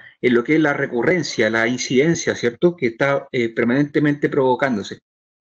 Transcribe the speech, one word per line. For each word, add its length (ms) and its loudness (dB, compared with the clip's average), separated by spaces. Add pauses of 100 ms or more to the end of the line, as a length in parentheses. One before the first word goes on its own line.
(200)
en 140 2
lo 80 4
que 140 2
es 40 4
la 120 2
recurrencia, 760 0
la 200 0
incidencia, 680 0
¿cierto?, 400 0
que 140 -2
está, 420 -2
eh, 180 -2
permanentemente 800 0
provocándose. 680 -2 (460)